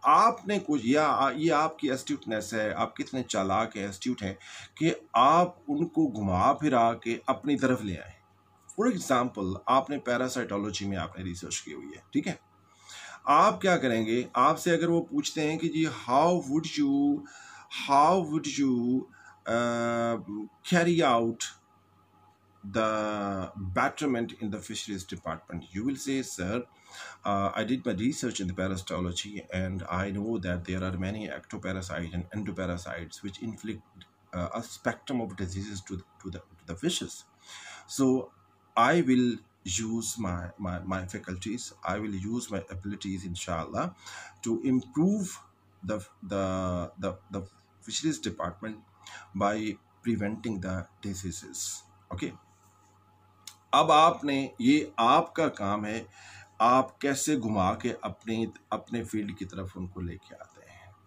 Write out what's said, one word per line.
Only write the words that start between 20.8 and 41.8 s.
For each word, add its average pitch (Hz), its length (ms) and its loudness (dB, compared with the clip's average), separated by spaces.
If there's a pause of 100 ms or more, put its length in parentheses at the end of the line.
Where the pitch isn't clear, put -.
out - 420 -2 (1000)
the 104 920 0
betterment 117 840 0
in 110 120 -4
the 101 80 -6
fisheries 101 440 -8
department. 85 680 -8
You 98 140 -4
will 135 120 0
say, 135 240 -2
"Sir, 110 440 -4 (600)
uh, 98 300 2
I 110 80 0
did 123 220 -2
my 123 80 0
research 113 460 -2
in 95 80 -2
the 90 60 -4
parasitology, 92 1000 -4
and 92 380 -2
I 95 220 -2
know 104 280 -2
that 90 260 -4
there 92 180 -2
are 92 140 -4
many 98 300 -4
ectoparasites 90 840 -6
and 87 180 -4
endoparasites 90 880 -6
which 98 200 -10
inflict, 104 400 -8 (520)
uh, 87 200 -4
a 117 100 -6
spectrum - 580 -6
of 92 140 -6
diseases 98 460 -8
to 95 160 -10
the, 90 60 -12 (180)
to 95 100 -10
the, 90 80 -10
to - 280 -20
the 85 80 -8
fishes. - 500 -4 (640)
So 131 440 2 (440)
I 139 260 6
will 127 360 4 (260)
use 110 540 -4
my, 87 400 -4
my, 90 220 -6
my 92 260 -4
faculties, 95 680 -8 (100)